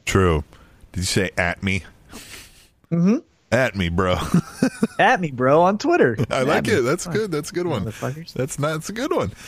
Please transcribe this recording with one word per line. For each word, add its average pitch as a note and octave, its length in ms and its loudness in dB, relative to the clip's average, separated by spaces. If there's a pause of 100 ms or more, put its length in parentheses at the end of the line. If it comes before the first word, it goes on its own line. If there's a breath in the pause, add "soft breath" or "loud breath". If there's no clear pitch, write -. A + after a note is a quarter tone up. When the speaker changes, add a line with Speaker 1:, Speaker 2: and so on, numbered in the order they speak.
Speaker 1:
True. F2 380 4 (480 soft breath)
Did F#2 80 -6
you F#2 60 -2
say - 300 -2
at F2 260 -2
me? F#2+ 200 -2 (1080 loud breath)
Speaker 2:
Mm-hmm. F3 260 2 (360)
Speaker 1:
At A#2+ 240 2
me, F2 140 0
bro. F2+ 260 2 (420)
<laughs> - 400 -2
Speaker 2:
At G#3 220 4
me, D#3+ 100 -4
bro, C3 320 4
on G3 160 4
Twitter. C#4+ 380 2 (140)
Speaker 1:
I C3+ 100 0
Speaker 2:
At C3 60 0
Speaker 1:
like D#3 200 0
Speaker 2:
me. A#3 80 0
Speaker 1:
it. C#3+ 80 2
That's D3+ 240 -2
good. G3+ 240 -4
That's D3+ 200 -6
a - 40 -16
good F3 120 -4
one. A#2+ 180 -4
Speaker 2:
Motherfuckers. C3 480 -8
Speaker 1:
That's C3 260 -6
not, D3 140 -2
that's D#3 160 -8
a G3 40 -8
good C4 200 -4
one. C#4+ 200 -2 (160 loud breath)